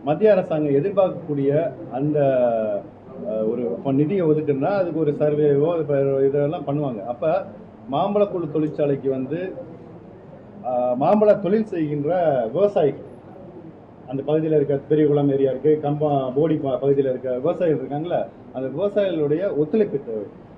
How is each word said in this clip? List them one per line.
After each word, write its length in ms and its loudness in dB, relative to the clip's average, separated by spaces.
மத்திய 280 4
அரசாங்கம் 420 2
எதிர்பார்க்கக்கூடிய 960 2
அந்த, 260 0
அஹ், 240 -2
ஒரு 100 -4
இப்ப 300 -4
நிதியை 360 2
ஒதுக்குன்னா 440 0
அதுக்கு 280 0
ஒரு 120 2
சர்வேவோ 680 2
இப்ப 460 2
இதெல்லாம் 420 0
பண்ணுவாங்க. 380 -4
அப்ப 400 -2
மாம்பழக்குழு 600 0
தொழிற்சாலைக்கு 580 0
வந்து, 440 -4
அஹ், 320 2
மாம்பழ 440 6
தொழில் 260 2
செய்கின்ற 440 -2
விவசாயிகள், 520 2
அந்த 200 -8
பகுதியில 320 2
இருக்க 200 0
பெரியகுளம் 420 4
ஏரியா 180 2
இருக்கு, 320 2
கம்பம், 520 0
போடி 220 2
ப-, 260 -2
பகுதியில 320 2
இருக்க 180 -6
விவசாயிகள் 500 0
இருக்காங்கல்ல, 460 -4
அந்த 140 -6
விவசாயிகளுடைய 920 -2
ஒத்துழைப்பு 480 0
தேவை. 400 -10